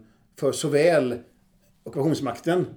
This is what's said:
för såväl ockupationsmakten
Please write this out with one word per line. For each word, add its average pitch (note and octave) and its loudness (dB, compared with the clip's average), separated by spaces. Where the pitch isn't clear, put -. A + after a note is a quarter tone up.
för C3+ 0
såväl C#3+ 2
ockupationsmakten C#3 -2